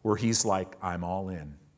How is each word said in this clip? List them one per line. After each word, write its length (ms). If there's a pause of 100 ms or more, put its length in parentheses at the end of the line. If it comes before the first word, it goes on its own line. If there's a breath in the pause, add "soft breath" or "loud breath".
where 140
he's 300
like, 360
"I'm 220
all 260
in. 260 (220)